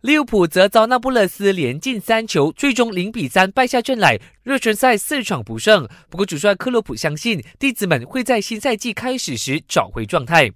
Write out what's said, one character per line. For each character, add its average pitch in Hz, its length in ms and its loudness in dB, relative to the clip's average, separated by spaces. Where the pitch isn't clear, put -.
利 294 180 2
物 294 80 0
浦 190 200 2
则 185 220 4
遭 220 160 6
那 247 140 2
不 247 120 -2
勒 226 160 4
斯 196 240 0
连 151 300 -2
进 247 180 -6
三 226 280 -2
球， 156 260 0
最 277 220 0
终 226 200 2
零 185 160 -4
比 226 160 -6
三 190 240 2
败 254 160 2
下 247 140 0
阵 247 180 -2
来。 143 220 2
热 262 160 -2
身 220 180 0
赛 247 220 4
四 277 260 -4
场 - 180 -4
不 113 160 -10
胜， 175 300 4
不 170 80 -12
过 196 80 0
主 170 100 -8
帅 202 180 2
克 254 160 -4
洛 233 120 0
普 127 120 -10
相 147 220 -4
信 190 260 -4
弟 269 140 0
子 208 140 -4
们 135 180 0
会 254 180 -6
在 233 160 0
新 208 220 -6
赛 247 160 -2
季 226 160 -8
开 254 240 -6
始 156 180 -6
时 135 320 -4
找 131 220 0
回 117 160 -8
状 127 220 -2
态。 147 300 4